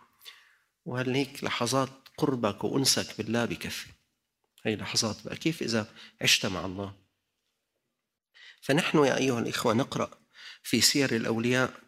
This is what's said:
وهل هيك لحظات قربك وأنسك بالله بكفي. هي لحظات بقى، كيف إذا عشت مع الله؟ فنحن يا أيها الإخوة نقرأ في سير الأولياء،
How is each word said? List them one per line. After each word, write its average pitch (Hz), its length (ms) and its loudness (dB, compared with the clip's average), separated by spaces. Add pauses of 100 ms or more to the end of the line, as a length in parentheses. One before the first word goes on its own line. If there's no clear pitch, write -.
(840)
وهل 127 300 -2
هيك 135 280 -2
لحظات 123 460 0 (280)
قربك 120 460 0
وأنسك - 540 0
بالله 113 280 0
بكفي. - 420 -8 (760)
هي 110 120 0
لحظات - 500 -4
بقى، - 100 -10
كيف - 260 -2
إذا 113 320 -2 (280)
عشت - 240 2
مع 92 200 -2
الله؟ 95 300 -8 (1700)
فنحن 156 360 2
يا 135 200 4
أيها 131 220 2
الإخوة 117 340 0
نقرأ 123 440 -2 (460)
في 113 180 2
سير 131 340 4
الأولياء، 117 720 0